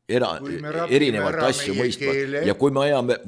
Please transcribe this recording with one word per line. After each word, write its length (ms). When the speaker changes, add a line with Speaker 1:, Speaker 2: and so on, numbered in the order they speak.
Speaker 1:
era-, 320
Speaker 2:
Kui 160
me 160
rapime 240
Speaker 1:
erinevat 380
Speaker 2:
ära 140
Speaker 1:
asju 260
Speaker 2:
meie 80
Speaker 1:
mõistma 300
Speaker 2:
keele. 340
Speaker 1:
ja 100
kui 160
me 140
ajame, 400